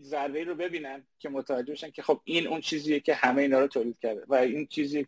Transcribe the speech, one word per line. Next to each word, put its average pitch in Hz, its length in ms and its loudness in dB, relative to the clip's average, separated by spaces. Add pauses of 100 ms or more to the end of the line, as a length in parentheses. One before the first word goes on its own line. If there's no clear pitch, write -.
ذره‌ای 143 400 -4
رو 170 120 -6
ببینن 151 520 -8 (120)
که 147 100 -10
متوجه 135 440 -4
بشن 151 160 -10
که 147 120 -12
خب 147 220 2
این 170 240 0
اون 160 140 -4
چیزیه 151 380 0
که 147 140 2
همهٔ 135 280 4
اینا 135 180 4
رو 139 80 6
تولید 120 320 -2
کرده 107 280 -4
و 135 80 2
این 127 320 2
چیزی. 147 400 -2